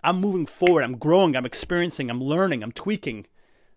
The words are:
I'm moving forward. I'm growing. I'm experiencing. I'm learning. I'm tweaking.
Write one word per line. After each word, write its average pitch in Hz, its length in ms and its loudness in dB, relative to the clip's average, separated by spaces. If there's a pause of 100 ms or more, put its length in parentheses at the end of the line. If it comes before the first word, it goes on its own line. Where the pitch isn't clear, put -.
I'm 180 160 2
moving 185 280 0
forward. 175 360 4
I'm 123 140 -6
growing. 160 380 4
I'm 127 100 0
experiencing. 170 640 -4
I'm 123 140 -4
learning. 151 400 0
I'm 113 80 -8
tweaking. 135 560 -6 (500)